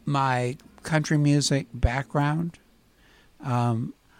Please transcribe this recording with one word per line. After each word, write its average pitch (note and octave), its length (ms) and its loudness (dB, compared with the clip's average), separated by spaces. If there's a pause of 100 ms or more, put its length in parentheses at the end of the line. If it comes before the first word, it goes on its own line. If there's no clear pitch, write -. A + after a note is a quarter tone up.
my C3 520 0 (280)
country D#3 340 0
music C#3+ 560 2
background, D3 800 -2 (880)
um, A#2+ 500 -2 (260)